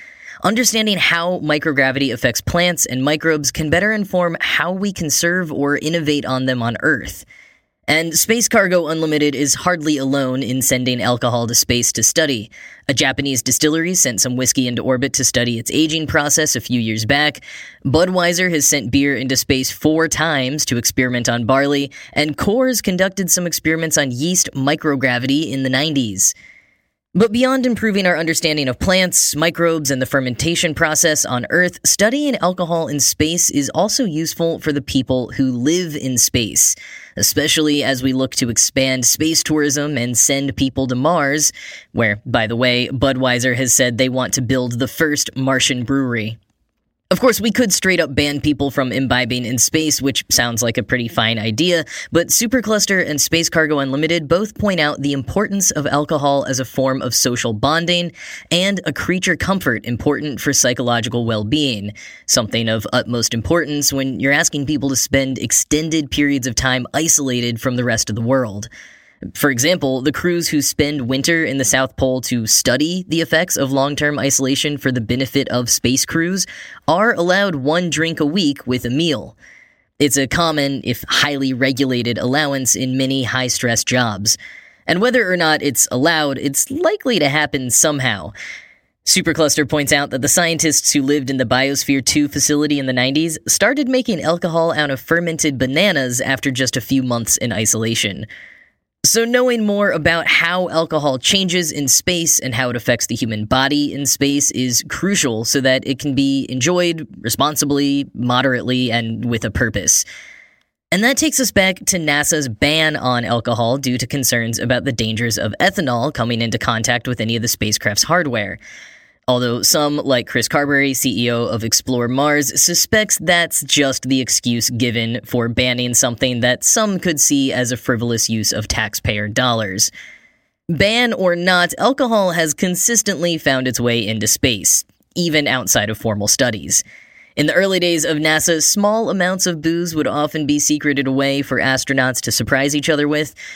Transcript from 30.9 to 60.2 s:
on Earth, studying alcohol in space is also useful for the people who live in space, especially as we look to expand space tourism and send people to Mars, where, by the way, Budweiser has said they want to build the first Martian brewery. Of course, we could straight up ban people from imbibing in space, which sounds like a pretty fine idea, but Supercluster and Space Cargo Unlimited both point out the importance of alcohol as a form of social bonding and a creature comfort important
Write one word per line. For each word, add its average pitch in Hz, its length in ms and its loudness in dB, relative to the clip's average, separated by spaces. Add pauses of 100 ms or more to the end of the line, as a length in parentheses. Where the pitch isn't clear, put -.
on 123 240 -2
Earth, 180 380 0
studying 262 520 2
alcohol 170 500 0
in 143 100 -4
space 160 520 0
is 139 220 0
also 208 320 0
useful 165 540 -2
for 156 140 -2
the 143 100 -2
people 127 480 -2
who 131 220 0
live 156 420 0
in 131 240 -4
space, - 560 2 (420)
especially 147 680 2
as 127 180 0
we 135 100 2
look 131 220 -2
to 123 140 0
expand 131 560 0
space 160 400 2
tourism 147 520 0
and 120 220 -2
send 139 380 0
people 135 320 0
to 123 80 -2
Mars, 147 560 0 (400)
where, 107 340 0
by 117 220 0
the 117 80 -4
way, 123 320 2
Budweiser 127 680 0
has 127 180 0
said 123 240 2
they 131 120 2
want 127 260 -2
to 131 80 0
build 123 380 0
the 135 80 0
first 147 480 -2
Martian 131 480 0
brewery. 120 520 -2 (760)
Of 185 100 0
course, 226 200 2
we 214 120 0
could 233 200 2
straight 185 280 2
up 143 120 -2
ban 147 280 0
people 143 320 0
from 131 180 -2
imbibing 123 540 0
in 120 140 -2
space, 156 440 0
which 135 280 0
sounds 120 320 0
like 117 160 0
a 120 40 2
pretty 120 240 -2
fine 113 320 0
idea, 147 460 0 (260)
but 170 180 2
Supercluster 214 800 2
and 147 120 -2
Space 165 280 0
Cargo 151 300 0
Unlimited 147 480 0
both 190 320 0
point 196 220 0
out 147 200 0
the 139 120 0
importance 196 580 -2
of 143 160 -2
alcohol 143 640 0
as 127 100 -2
a 131 60 -4
form 131 380 -2
of 123 120 -2
social 123 380 0
bonding 165 580 0 (400)
and 185 340 0
a 151 80 -2
creature 180 440 -2
comfort 156 480 -2
important 120 560 -2